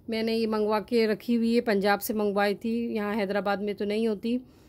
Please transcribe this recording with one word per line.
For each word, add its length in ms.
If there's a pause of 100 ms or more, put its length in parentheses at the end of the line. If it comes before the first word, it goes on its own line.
(100)
मैंने 260
ये 100
मंगवा 340
के 260
रखी 280
हुई 200
है, 60
पंजाब 400
से 140
मंगवाई 400
थी, 400
यहाँ 200
हैदराबाद 480
में 120
तो 100
नहीं 240
होती, 300 (300)